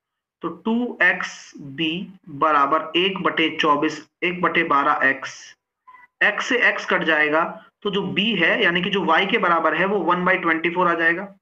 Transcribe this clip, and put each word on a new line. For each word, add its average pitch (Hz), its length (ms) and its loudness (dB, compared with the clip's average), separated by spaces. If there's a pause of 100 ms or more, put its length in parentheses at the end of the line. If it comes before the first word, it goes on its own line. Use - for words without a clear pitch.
(420)
तो 170 60 -6
टू 226 540 -2
एक्स - 540 -2
बी 156 360 -6 (460)
बराबर 151 600 2
एक 185 240 0
बटे 160 340 0
चौबीस, 151 440 0 (220)
एक 180 200 -4
बटे 165 220 0
बारह 143 440 2
एक्स, - 260 -2 (880)
एक्स 202 240 0
से 254 120 0 (100)
X 208 180 -2
कट 175 160 0
जाएगा 156 400 2 (400)
तो 208 80 -4
जो 196 120 -2
बी 190 340 -2
है 185 280 2
यानी 180 180 2
कि 196 80 -2
जो 190 140 0
वाई 160 220 2
के 208 120 0
बराबर 165 360 2
है 165 100 0
वो 202 200 0
one 175 200 0
by 185 140 2
twenty 165 360 -2
four 180 140 2
आ 170 60 2
जाएगा। 170 340 0 (140)